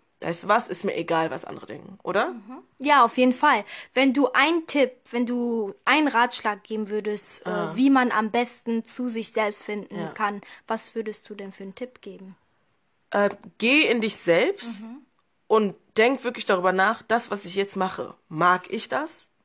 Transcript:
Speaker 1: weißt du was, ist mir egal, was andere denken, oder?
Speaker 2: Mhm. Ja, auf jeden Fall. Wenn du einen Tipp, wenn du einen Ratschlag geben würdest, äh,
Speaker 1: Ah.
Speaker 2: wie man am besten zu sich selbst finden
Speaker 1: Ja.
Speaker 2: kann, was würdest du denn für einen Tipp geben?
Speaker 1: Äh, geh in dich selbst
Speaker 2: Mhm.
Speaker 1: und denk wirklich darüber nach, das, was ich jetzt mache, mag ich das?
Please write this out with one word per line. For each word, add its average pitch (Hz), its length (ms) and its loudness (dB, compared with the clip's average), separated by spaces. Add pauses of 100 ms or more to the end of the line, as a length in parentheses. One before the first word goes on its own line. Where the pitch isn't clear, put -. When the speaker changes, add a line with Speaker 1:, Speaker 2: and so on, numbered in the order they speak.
(200)
Speaker 1:
weißt 165 240 -4
du 175 60 -12
was, 226 180 2
ist 190 160 -6
mir 196 120 -2
egal, 165 360 -2
was - 140 -10
andere - 200 -14
denken, 190 380 -16
oder? 208 260 -2
Speaker 2:
Mhm. 240 300 -14 (180)
Ja, 277 260 6
auf 233 140 2
jeden 254 160 6
Fall. 254 300 2 (300)
Wenn 269 200 4
du 277 200 2
einen 320 340 2
Tipp, 254 240 2 (180)
wenn 240 160 -2
du 233 480 -2 (120)
einen 294 220 4
Ratschlag 226 560 0
geben 214 260 -6
würdest, 208 580 -6
äh, - 20 -6
Speaker 1:
Ah. 170 260 -4
Speaker 2:
wie 262 140 6
man 254 220 4
am 214 180 0
besten 233 560 -2
zu 247 240 -6
sich 226 220 -6
selbst 208 320 -2
finden 208 360 -8
Speaker 1:
Ja. 165 100 -6
Speaker 2:
kann, 208 320 -4 (260)
was - 260 -6
würdest 214 360 -8
du 214 40 -14
denn 196 180 -14
für - 120 -16
einen 196 120 -14
Tipp 254 260 -14
geben? 190 340 -18 (760)
Speaker 1:
Äh, 202 180 4 (280)
geh 269 320 6
in 240 120 2
dich 214 160 0
selbst 220 640 0
Speaker 2:
Mhm. 240 220 -16 (420)
Speaker 1:
und 214 280 4 (220)
denk 247 260 4
wirklich 233 220 -6
darüber 185 260 2
nach, 190 300 2
das, 233 300 -2
was 202 140 -6
ich 180 100 -8
jetzt 196 200 -2
mache, 185 380 -4 (160)
mag 180 400 2
ich 220 200 -6
das? - 380 -6 (180)